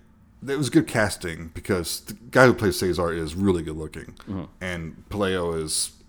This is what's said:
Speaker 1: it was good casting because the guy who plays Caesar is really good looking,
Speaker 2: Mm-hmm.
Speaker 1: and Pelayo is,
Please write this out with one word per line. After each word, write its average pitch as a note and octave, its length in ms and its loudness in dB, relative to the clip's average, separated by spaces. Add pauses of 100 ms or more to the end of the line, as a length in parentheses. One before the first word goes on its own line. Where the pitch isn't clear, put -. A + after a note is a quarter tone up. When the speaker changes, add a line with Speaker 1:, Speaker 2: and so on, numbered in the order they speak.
(440)
Speaker 1:
it C#3 140 -4
was C3+ 120 0
good D#3 180 4
casting E2+ 640 -2
because - 460 -2
the - 140 -14 (180)
guy C3 140 8
who A#2+ 80 8
plays G#2 260 2
Caesar F2 320 0
is D#2+ 240 -4
really F#2 260 2
good D#2 140 -8
looking, D#2 380 -12 (140)
Speaker 2:
Mm-hmm. G2 160 -6 (160)
Speaker 1:
and E2+ 480 -8
Pelayo F#2 540 -2
is, - 300 -4 (160)